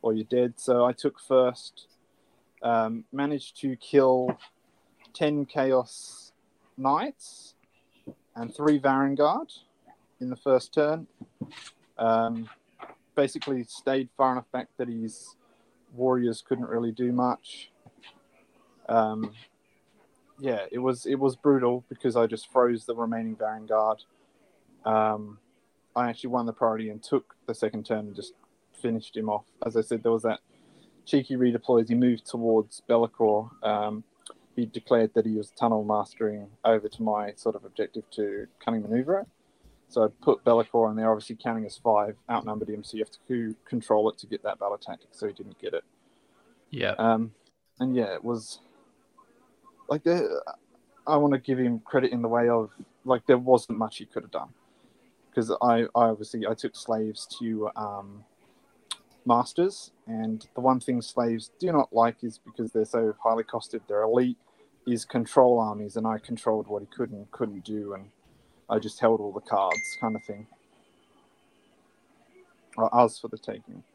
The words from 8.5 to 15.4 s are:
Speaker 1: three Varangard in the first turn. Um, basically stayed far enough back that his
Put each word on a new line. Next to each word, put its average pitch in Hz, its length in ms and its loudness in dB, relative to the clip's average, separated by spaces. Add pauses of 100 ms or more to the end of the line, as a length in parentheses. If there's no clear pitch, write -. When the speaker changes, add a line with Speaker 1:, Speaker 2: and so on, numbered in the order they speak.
Speaker 1:
three 147 240 4
Varangard 139 720 2 (720)
in 127 80 -6
the 127 60 -8
first 127 380 2
turn. 156 340 0 (920)
Um, 113 500 0 (680)
basically 139 480 0
stayed 135 520 -4
far 131 180 2
enough 123 180 -6
back 123 160 -6 (100)
that 123 100 -4
his 113 480 -10 (580)